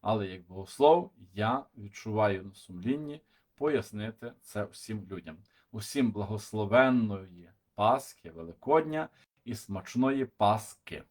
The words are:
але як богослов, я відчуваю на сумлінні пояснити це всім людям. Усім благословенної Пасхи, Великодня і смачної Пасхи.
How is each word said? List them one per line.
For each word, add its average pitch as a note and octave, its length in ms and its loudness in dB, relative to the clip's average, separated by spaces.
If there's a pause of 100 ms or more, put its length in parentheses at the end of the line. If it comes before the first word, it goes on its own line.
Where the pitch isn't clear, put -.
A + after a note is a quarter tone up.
але G#2+ 260 0
як F#2 200 -10
богослов, C3+ 640 4 (220)
я A2+ 300 0 (140)
відчуваю G#2 680 0
на G2 100 -16
сумлінні C#3+ 680 -4 (340)
пояснити A#2 800 -4 (100)
це G#2 220 -6
всім G#2 460 -10
людям. F2 260 -12 (360)
Усім A2 400 0
благословенної G#2 1400 0 (240)
Пасхи, A2 560 0
Великодня D#3 760 0 (360)
і A#2+ 100 -8
смачної B2 680 -2
Пасхи. G#2+ 880 0